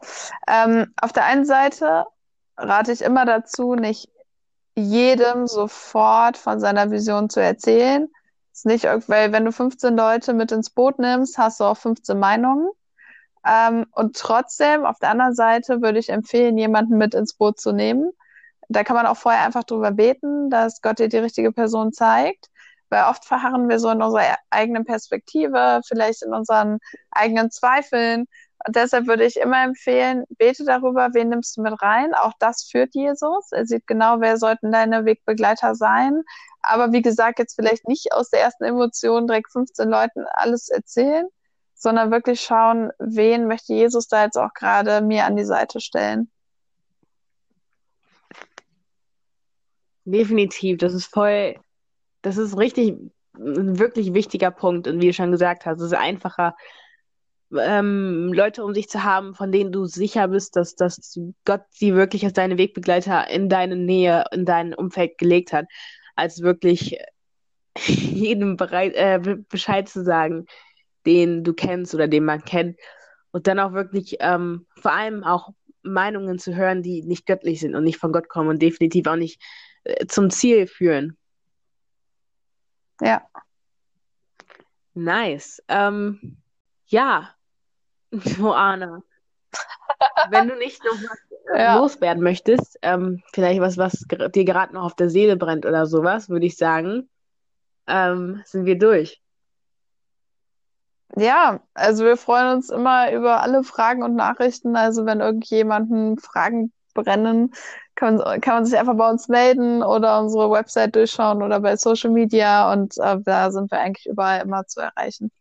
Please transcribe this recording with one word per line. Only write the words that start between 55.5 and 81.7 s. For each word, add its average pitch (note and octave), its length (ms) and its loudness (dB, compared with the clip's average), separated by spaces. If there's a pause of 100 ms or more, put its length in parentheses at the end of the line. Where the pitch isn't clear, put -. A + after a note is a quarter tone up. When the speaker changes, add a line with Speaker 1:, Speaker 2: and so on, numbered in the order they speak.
Speaker 2:
hast, E3 120 -4
es E3+ 120 -8
ist F3 60 0
einfacher, F3 580 -4 (1000)
ähm, F#3+ 800 -2
Leute G#3 300 0
um G3+ 100 -6
sich G3+ 160 -6
zu G3+ 140 -6
haben, G3 320 -2
von F#3+ 160 -8
denen G3 200 0
du F#3+ 140 -4
sicher G3 420 -2
bist, F#3 280 -4
dass, F3 200 -2
dass - 440 -4 (260)
Gott G3+ 240 -2
sie G3+ 240 0
wirklich F#3+ 300 2
als G3 100 -2
deine F#3 240 0
Wegbegleiter F#3 720 0
in F#3+ 200 -2
deine F#3 260 0
Nähe, F3+ 560 2
in F3+ 140 -4
dein E3+ 280 -2
Umfeld F3+ 440 -4
gelegt F3 360 2
hat, D#3+ 120 -2 (500)
als E3 260 -6
wirklich F3 580 0 (760)
<laughs> - 20 -16
jedem G3+ 800 -2
bereit, F#3 380 -2
äh, F#3+ 260 2
Be-, G3 280 -6
Bescheid G3 380 -4
zu F#3 160 -10
sagen, E3 420 -2 (600)
den E3+ 380 2
du E3+ 100 0
kennst F3+ 400 -6
oder D#3 140 0
den D3+ 180 2
man D#3 180 -4
kennt. F3 340 -4 (540)
Und F3 160 -6
dann G3 120 2
auch G3 140 -2
wirklich, G3 460 -6
ähm, F3 460 -2 (160)
vor E3 120 0
allem G#3+ 300 -6
auch F3 260 -2 (340)
Meinungen F#3+ 560 -4
zu F3+ 160 -10
hören, F#3 260 0
die F3 220 -8
nicht E3+ 220 -8
göttlich E3+ 340 -2
sind D#3+ 160 -6
und D3+ 80 -2
nicht D#3+ 160 -2
von D#3+ 120 -4
Gott E3 160 -2
kommen D#3 220 -4
und D#3 120 -2
definitiv E3 460 2
auch D#3+ 80 0
nicht, E3 240 -6 (440)
äh, - 240 -6
zum G3 240 0
Ziel A3+ 360 2
führen. D#3+ 500 -2 (1800)